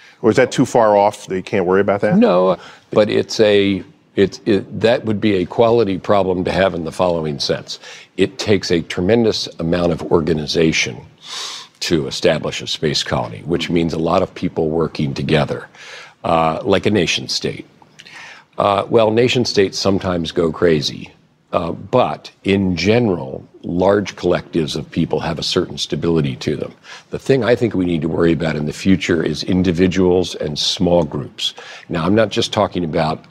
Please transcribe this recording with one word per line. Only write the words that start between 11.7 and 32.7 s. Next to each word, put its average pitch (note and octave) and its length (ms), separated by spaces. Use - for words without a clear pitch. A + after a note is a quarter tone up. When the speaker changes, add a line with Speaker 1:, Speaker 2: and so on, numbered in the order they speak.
Speaker 2:
to D#2 260
establish D#2 560
a B1+ 60
space - 340
colony, A#1 440
which E2+ 240
means E2+ 240
a E2 60
lot E2+ 220
of F2+ 140
people E2 340
working D#2 440
together, C#2+ 560
uh, D#2+ 380
like G2 220
a G#2+ 60
nation D#2+ 380
state. - 360
Uh, G2+ 320
well, A2 220
nation A#2+ 340
states - 340
sometimes F2+ 540
go E2 180
crazy, D#2 600
uh, F2 180
but G2+ 580
in F#2+ 320
general, F2+ 720
large F#2 520
collectives D#2+ 640
of D2 120
people D#2 300
have D#2 180
a D#2 60
certain E2 340
stability D2+ 600
to - 180
them. B1 180
The D2+ 100
thing C3+ 240
I A#2 120
think A#2 180
we F#2 120
need E2+ 160
to E2 60
worry E2+ 240
about D#2 240
in D2+ 120
the D2 40
future F2+ 500
is D#2+ 220
individuals F2+ 920
and D2+ 220
small F2 460
groups. C#2+ 500
Now, E2 160
I'm F#2+ 100
not A2 140
just - 240
talking F#2 320